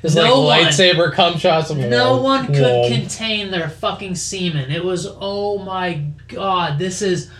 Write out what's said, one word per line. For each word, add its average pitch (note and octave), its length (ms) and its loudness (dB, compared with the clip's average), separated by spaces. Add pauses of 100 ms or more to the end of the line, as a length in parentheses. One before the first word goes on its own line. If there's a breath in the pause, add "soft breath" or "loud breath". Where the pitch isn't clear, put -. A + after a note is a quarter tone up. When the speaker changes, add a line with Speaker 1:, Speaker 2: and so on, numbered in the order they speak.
Speaker 1:
It's D#3+ 140 2
Speaker 2:
No B3 260 6
Speaker 1:
like E3 220 4
Speaker 2:
one, - 80 2
Speaker 1:
lightsaber E3+ 420 4
cum E3+ 240 2
shots. D#3+ 340 2
Speaker 2:
no C#3+ 440 2
Speaker 1:
Whoa. B3+ 80 0
Speaker 2:
one C4+ 240 0
could C#3+ 160 2
Speaker 1:
Whoa. B2 240 4
Speaker 2:
contain G#3 640 -4
their E3 180 -4
fucking F#3+ 460 -6
semen. D#3+ 560 -4
It E3+ 120 -4
was, F#3 220 -4 (140)
"Oh G3+ 400 -4
my F3+ 460 -6 (240)
God, F3 500 -2
this F#3 220 -4
is F#3 280 -2 (100)